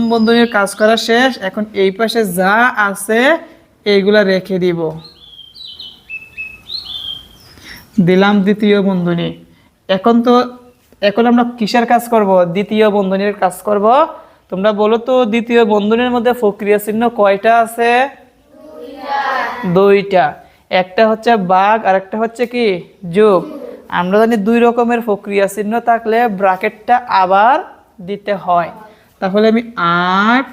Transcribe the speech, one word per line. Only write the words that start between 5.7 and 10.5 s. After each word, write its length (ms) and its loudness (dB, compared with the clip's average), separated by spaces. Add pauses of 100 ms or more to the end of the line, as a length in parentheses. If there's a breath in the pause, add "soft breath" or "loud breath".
দিলাম 420 2
দ্বিতীয় 400 2
বন্ধনী। 460 -2 (600 soft breath)
এখন 340 2
তো, 120 4 (680)